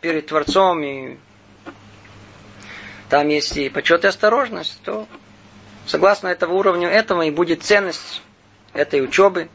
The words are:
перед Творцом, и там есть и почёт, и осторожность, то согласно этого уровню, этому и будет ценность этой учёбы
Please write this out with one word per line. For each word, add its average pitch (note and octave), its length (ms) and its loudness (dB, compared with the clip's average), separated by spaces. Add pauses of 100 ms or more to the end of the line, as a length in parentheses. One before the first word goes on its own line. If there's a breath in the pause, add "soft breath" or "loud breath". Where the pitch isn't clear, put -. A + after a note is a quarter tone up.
перед D#3+ 240 -4
Творцом, D#3+ 560 0
и C3+ 380 -10 (1900 loud breath)
там D3 200 2
есть D3+ 280 -2
и C#3 140 -4
почёт, E3 340 2
и G3 40 4
осторожность, G#3+ 760 -2
то G#3+ 240 -8 (800)
согласно F#3+ 440 2
этого F3 240 -2
уровню, F3+ 360 2
этому G3 320 2
и D#3+ 80 2
будет D#3+ 320 0
ценность - 640 -2 (500)
этой D3 300 0
учёбы F#3 520 2